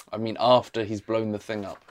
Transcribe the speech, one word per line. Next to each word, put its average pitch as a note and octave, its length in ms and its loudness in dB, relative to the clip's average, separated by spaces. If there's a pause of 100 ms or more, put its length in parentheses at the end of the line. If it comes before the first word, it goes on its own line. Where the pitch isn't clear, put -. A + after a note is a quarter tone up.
(120)
I - 40 -8
mean, A2 220 -4
after A#2+ 460 4
he's G#2 180 -6
blown A2+ 300 -2
the G#2 60 -4
thing G#2 260 -8
up, F2+ 260 -12